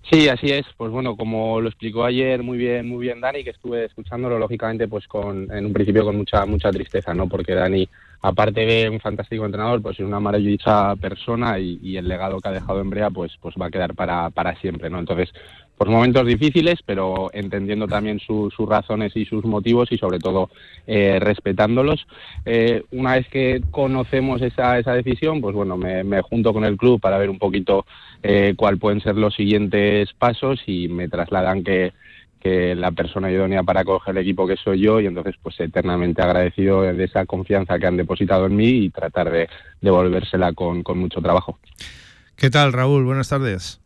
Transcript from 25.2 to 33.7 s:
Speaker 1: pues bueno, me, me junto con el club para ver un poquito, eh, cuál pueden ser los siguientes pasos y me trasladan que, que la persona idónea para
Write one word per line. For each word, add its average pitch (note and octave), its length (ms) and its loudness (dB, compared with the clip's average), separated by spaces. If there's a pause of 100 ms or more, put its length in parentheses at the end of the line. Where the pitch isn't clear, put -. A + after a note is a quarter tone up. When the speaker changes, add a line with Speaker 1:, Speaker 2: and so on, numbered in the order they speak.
Speaker 1:
pues G2+ 120 -2
bueno, G2 220 -2
me, F#2 300 -4
me G2 160 0
junto A2+ 320 0
con G#2+ 100 0
el G#2 140 0
club A#2+ 240 4
para G2 160 2
ver G2+ 120 2
un F#2+ 100 -6
poquito, G2 460 0 (380)
eh, G2+ 320 4
cuál G2+ 220 2
pueden G#2 240 0
ser G2+ 160 0
los G#2 180 2
siguientes G#2 840 2
pasos B2+ 480 0
y F2 220 -2
me F2 220 -4
trasladan F#2 520 -2
que, F#2 300 0 (480)
que F2+ 340 2
la F2+ 180 -2
persona F#2+ 380 -4
idónea F#2+ 340 2
para F#2+ 200 2